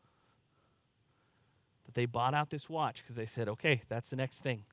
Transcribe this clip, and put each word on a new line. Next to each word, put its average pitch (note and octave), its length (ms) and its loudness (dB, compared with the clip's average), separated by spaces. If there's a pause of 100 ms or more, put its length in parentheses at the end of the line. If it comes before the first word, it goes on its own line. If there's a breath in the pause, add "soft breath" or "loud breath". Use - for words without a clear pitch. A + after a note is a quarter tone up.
(1900)
That A#2+ 100 -10
they A#2+ 100 4
bought A#2+ 280 2
out D3 160 2
this D3+ 180 -6
watch D#3 380 -2
'cause A#2 100 -10
they A2+ 100 -4
said, A2 220 -2
"Okay, A#2+ 400 4
that's A2+ 220 -4
the C3 80 -4
next C3 240 -4
thing." A2+ 300 -2